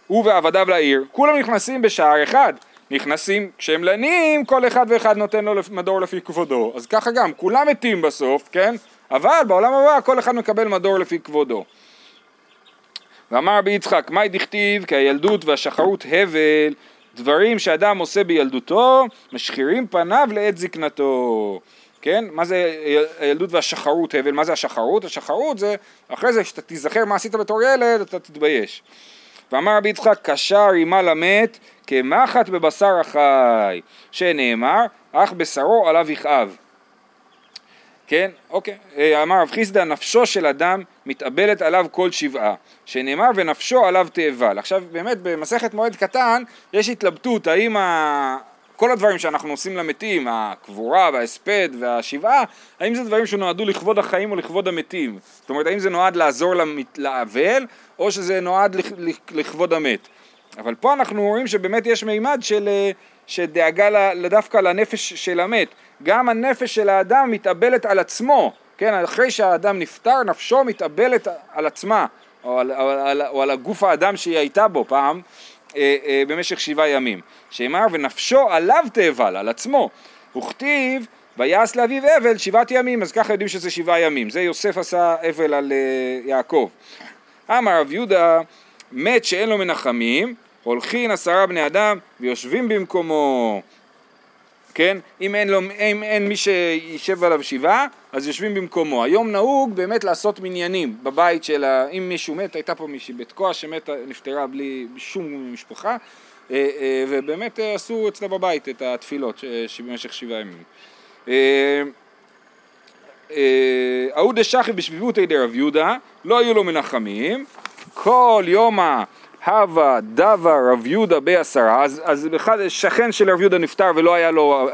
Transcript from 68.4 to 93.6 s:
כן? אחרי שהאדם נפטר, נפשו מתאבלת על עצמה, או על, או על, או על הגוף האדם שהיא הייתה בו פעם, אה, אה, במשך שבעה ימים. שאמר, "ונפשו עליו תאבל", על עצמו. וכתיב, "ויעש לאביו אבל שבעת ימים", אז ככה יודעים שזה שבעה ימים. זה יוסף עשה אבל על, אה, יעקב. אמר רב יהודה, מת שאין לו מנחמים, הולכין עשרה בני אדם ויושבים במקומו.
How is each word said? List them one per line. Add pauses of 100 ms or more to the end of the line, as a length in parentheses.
כן? (100)
אחרי
שהאדם
נפטר,
נפשו
מתאבלת (240)
על
עצמה, (380)
או
על,
או
על,
או
על
הגוף
האדם
שהיא
הייתה
בו
פעם, (540)
אה,
אה,
במשך
שבעה
ימים. (280)
שאמר,
"ונפשו
עליו
תאבל",
על
עצמו. (480)
וכתיב, (300)
"ויעש
לאביו (140)
אבל
שבעת
ימים",
אז
ככה
יודעים
שזה
שבעה
ימים.
זה
יוסף
עשה (140)
אבל
על,
אה,
יעקב. (800)
אמר
רב
יהודה, (500)
מת
שאין
לו
מנחמים, (280)
הולכין
עשרה
בני
אדם (220)
ויושבים
במקומו. (1120)